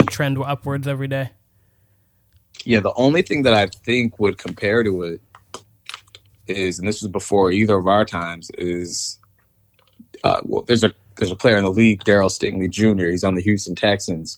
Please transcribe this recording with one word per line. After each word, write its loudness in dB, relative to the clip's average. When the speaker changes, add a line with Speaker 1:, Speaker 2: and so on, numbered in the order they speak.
Speaker 1:
trend -2
upwards -6
every -4
day. -6
Speaker 2:
Yeah, 2
the 0
only 4
thing -2
that 4
I 4
think -4
would 0
compare -2
to -2
it -8
is, -4
and -6
this -4
was -6
before 2
either 4
of -2
our 6
times, -6
is, -6
uh, 2
well, -4
there's 2
a, 2
there's -2
a -8
player 2
in 2
the 2
league, 4
Darryl 4
Stingley -2
Junior. 2
He's -2
on 2
the -2
Houston 0
Texans. -2